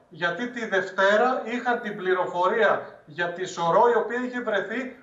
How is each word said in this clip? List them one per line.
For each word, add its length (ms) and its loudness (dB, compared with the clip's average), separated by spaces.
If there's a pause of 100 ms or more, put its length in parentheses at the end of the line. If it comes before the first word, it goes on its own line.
γιατί 400 -4
τη 180 -8
Δευτέρα 800 2
είχαν 360 -2
την 160 -8
πληροφορία 1080 0
για 280 -4
τη 120 -6
Σωρό, 380 2 (120)
η 20 2
οποία 280 -2
είχε 140 -6
βρεθεί 640 -4